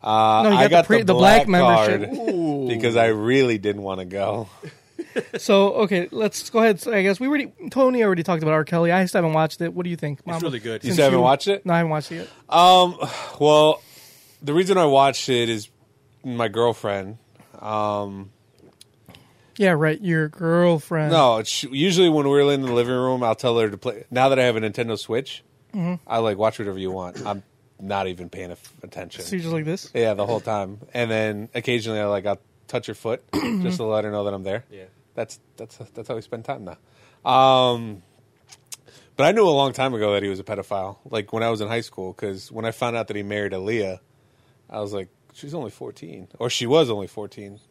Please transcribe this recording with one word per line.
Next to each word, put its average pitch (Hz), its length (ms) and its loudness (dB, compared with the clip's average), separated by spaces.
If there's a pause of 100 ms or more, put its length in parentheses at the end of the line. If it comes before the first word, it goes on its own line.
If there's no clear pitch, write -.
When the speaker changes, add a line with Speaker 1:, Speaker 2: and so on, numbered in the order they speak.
Speaker 1:
Uh, 110 420 4
Speaker 2:
No, 214 60 6
you 196 60 6
Speaker 1:
I - 60 6
Speaker 2:
got - 60 6
the - 20 4
Speaker 1:
got 170 160 6
Speaker 2:
pre-, - 140 4
Speaker 1:
the 220 40 -2
Speaker 2:
the 185 100 4
black 214 320 8
Speaker 1:
black - 20 -4
Speaker 2:
membership. 113 680 4
Speaker 1:
card - 180 -4
Speaker 3:
Ooh. 147 320 -2
Speaker 1:
because 117 300 0
I 113 120 4
really 113 500 2
didn't 101 240 -4
wanna 95 240 -6
go. 98 460 -4
<laughs> - 60 -20 (800)
Speaker 2:
So, 196 340 2 (120)
okay, 180 260 -2
let's - 400 -6
go 233 100 0
ahead. 220 200 2
So 226 120 -6
I 202 100 0
guess 190 180 0
we 254 80 -4
already, 285 220 -2 (200)
Tony 254 320 2
already 190 200 2
talked 160 200 -2
about 156 120 0
R. 156 100 2
Kelly. 170 280 0
I 185 140 2
still 185 160 -2
haven't 160 120 0
watched 156 280 0
it. 170 100 -6
What 175 120 -8
do 180 60 -8
you 170 60 -8
think, 147 240 -8
Speaker 3:
It's - 60 -18
Speaker 2:
Mamba? 165 200 -6
Speaker 3:
really 131 120 -6
good. 110 260 -8
Speaker 1:
You 127 40 -4
Speaker 2:
Since 185 80 0
Speaker 1:
still 156 80 6
haven't 131 140 6
Speaker 2:
you 123 40 4
Speaker 1:
watched 135 260 4
it? 196 180 -2
Speaker 2:
No, 180 80 0
I - 40 4
haven't 170 120 0
watched 151 220 -6
it 165 40 -12
yet. 180 120 -14 (260)
Speaker 1:
Um, 180 420 8 (420)
well, 151 440 6 (600)
the 143 120 -4
reason 185 240 2
I 175 80 4
watched 139 440 4
it 120 200 2
is 107 180 -6 (560)
my 120 240 -4
girlfriend. 104 680 -2 (440)
Um, 104 680 -6 (1300)
Speaker 2:
Yeah, 196 140 4
right, 156 280 0
your 160 280 -2
girlfriend. 165 840 0
Speaker 1:
No, 123 320 4
she, - 260 -8
usually 170 400 2
when 151 180 2
we're 143 240 4
in 139 100 0
the 127 100 -2
living 120 220 2
room, 127 280 0
I'll 113 120 2
tell 117 240 0
her 110 120 2
to 101 80 -10
play. 117 320 -10
Now 127 200 2
that 135 80 2
I 127 60 4
have 120 120 2
a 110 40 -2
Nintendo 110 380 -4
Switch, - 440 -6 (320)
Speaker 2:
Mm-hmm. 180 200 -4 (120)
Speaker 1:
I, 117 120 -2
like, 113 200 0
"Watch 110 200 0
whatever 101 200 -8
you 95 120 -6
want." 92 360 -10
I'm 101 160 -8 (380)
not 98 260 -4
even 87 240 -12
paying 90 200 -14
aff-, - 320 -20
attention. - 420 -16
Speaker 2:
So 190 120 -8
you're 175 60 -6
just 165 120 -6
like 156 120 -4
this? 175 280 -8
Speaker 1:
Yeah, 113 200 2
the 101 120 -2
whole 113 140 -2
time. 104 400 -6 (140)
And 120 160 -2
then 110 440 -4
occasionally 113 460 -4
I, 104 60 -2
like, 101 200 -2
I'll 98 140 -4 (280)
touch 120 180 -8
her 110 80 -12
foot 117 340 -8
<clears throat> - 40 -14
just 190 460 -4
to 123 60 -6
let 107 200 -2
her 107 60 -6
know 104 140 -4
that 101 100 -4
I'm 98 80 -10
there. 98 280 -8
Speaker 3:
Yeah. 98 140 -20 (300)
Speaker 1:
That's, - 260 -10 (160)
that's, 113 220 -20 (160)
that's 113 140 -16
how 131 60 -6
we 110 60 -8
spend 113 240 -14
time 127 220 -12
now. - 640 -12
Um, 127 720 2 (1120)
but 135 80 2
I 165 80 6
knew 208 160 4
a - 0 -
long 139 240 2
time 131 220 -4
ago 104 180 0
that 101 100 0
he 101 60 -4
was 95 120 -6
a - 40 -14
pedophile, 98 540 -8 (100)
like, 110 240 -6
when 113 100 -4
I 113 60 0
was 110 140 -4
in 101 60 -8
high 117 120 -4
school, 95 320 -12
'cause 98 400 -12
when 113 140 -8
I 113 40 -4
found 117 260 -4
out 110 120 -6
that 104 80 -8
he 104 60 -8
married 101 300 -6
Aaliyah, 95 460 -6 (680)
I 110 120 -12
was 101 120 -10
like, 95 160 -10 (240)
"She's 147 220 -18
only 139 160 -12
fourteen." - 580 -20 (100)
Or 117 120 -4
she - 160 -4
was 135 240 4
only 101 160 -6
fourteen. 101 540 -16 (100)